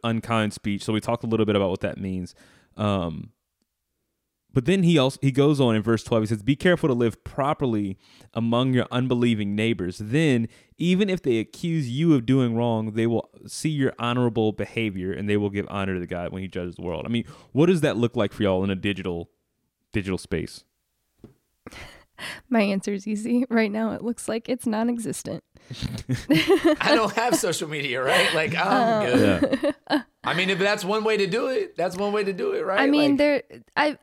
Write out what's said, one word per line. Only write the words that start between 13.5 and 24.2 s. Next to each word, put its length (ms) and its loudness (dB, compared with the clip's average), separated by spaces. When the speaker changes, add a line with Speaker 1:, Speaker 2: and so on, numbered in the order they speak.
Speaker 1:
your 280 0
honorable 540 2
behavior 600 -4
and 160 -4
they 80 4
will 140 0
give 180 -4
honor 300 -4
to 80 -6
God 260 -6
when 100 -8
he 60 -8
judges 280 -8
the 60 -14
world." 220 -6
I 40 -8
mean, 160 -2
what 160 4
does 140 4
that 160 2
look 180 0
like 180 0
for 120 -2
y'all 180 2
in 80 0
a 60 -2
digital, 520 -4
digital 260 -2
space? 500 -6
Speaker 2:
<laughs> 60 -20
My 140 2
answer 300 -2
is 160 -6
easy. 420 -2
Right 220 0
now, 180 -2
it 140 -6
looks 240 -8